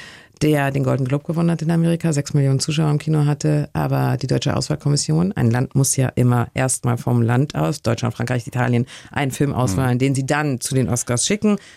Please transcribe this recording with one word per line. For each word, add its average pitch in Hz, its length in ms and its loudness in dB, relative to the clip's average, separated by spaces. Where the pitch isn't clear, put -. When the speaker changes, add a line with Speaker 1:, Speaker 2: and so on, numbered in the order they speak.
Speaker 1:
der 147 300 2
den 139 120 -2
Golden 127 220 0
Globe 143 180 -2
gewonnen 170 260 0
hat 165 120 -2
in 156 80 0
Amerika, 165 420 2
sechs 143 220 -2
Millionen 135 260 2
Zuschauer 156 300 0
im 147 80 2
Kino 151 260 0
hatte. 147 480 0
Aber 135 460 0
die 131 80 -6
Deutsche 135 280 0
Auswahlkommission, 151 800 0
ein 120 180 2
Land 123 240 -2
muss 135 220 2
ja 131 200 2
immer 120 360 2
erstmal 127 460 -2
vom 120 240 0
Land 123 320 0
aus, 156 260 -2
Deutschland, 117 340 -2
Frankreich, 120 320 -4
Italien, 120 380 0
einen 139 200 -2
Film 143 240 -2
auswählen, 123 400 0
Speaker 2:
Mhm. 123 40 0
Speaker 1:
den 135 160 2
sie 131 120 -2
dann 147 340 -2
zu - 140 -4
den 127 160 2
Oscars 120 340 -2
schicken. 208 320 2